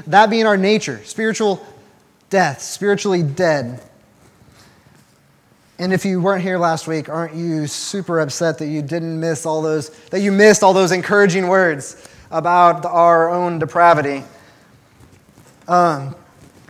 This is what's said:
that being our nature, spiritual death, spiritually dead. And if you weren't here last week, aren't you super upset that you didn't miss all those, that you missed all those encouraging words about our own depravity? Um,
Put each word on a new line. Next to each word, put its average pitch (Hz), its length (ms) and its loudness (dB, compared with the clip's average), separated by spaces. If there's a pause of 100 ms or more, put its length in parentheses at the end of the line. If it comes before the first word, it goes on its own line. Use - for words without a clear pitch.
that 202 240 4
being 226 160 0
our 214 100 4
nature, 190 480 0
spiritual 220 600 -4 (640)
death, 170 320 0
spiritually 196 600 -2
dead. 139 580 -2 (2000)
And 180 120 -2
if 185 140 -2
you 185 160 -2
weren't 185 220 0
here 185 160 -4
last 165 280 -2
week, 160 220 -6
aren't 156 240 -8
you 160 340 -6
super 170 540 -6
upset 156 380 -4
that 156 80 -8
you 151 140 -6
didn't 165 380 -6
miss 160 260 -4
all 156 160 -4
those, 156 280 -4 (220)
that 196 100 -4
you 202 100 0
missed 202 320 4
all 190 80 6
those 185 220 4
encouraging 185 560 2
words 170 580 -2 (240)
about 170 540 2
our 170 440 4
own 175 300 -2
depravity? 151 640 2 (1400)
Um, 165 480 0 (540)